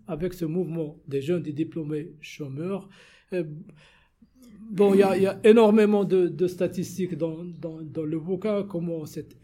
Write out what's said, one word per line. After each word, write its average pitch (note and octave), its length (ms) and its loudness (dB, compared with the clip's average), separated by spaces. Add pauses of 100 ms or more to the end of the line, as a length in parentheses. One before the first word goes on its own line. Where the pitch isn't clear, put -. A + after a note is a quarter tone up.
avec F3 260 -6
ce - 120 -6
mouvement D#3+ 640 -4
des C3+ 120 -2
jeunes, E3 220 -2
des D3 80 -6
diplômés D3+ 720 -6
chômeurs. D#3+ 640 -8 (460)
Euh, F3+ 100 -2 (1300)
bon, G3 220 4
il G3 80 8
y - 20 6
a, G3 140 4
il G3 60 2
y F#3+ 40 4
a G3 160 -4
énormément G#3+ 600 8
de, F3 240 2
de D#3 180 -2
statistiques F3+ 720 -4
dans, D#3+ 260 -6
dans, E3 380 -12
dans D#3 240 -8
le D#3+ 160 -4
bouquin, F#3+ 420 -2
comment E3+ 420 -6
cette - 380 -14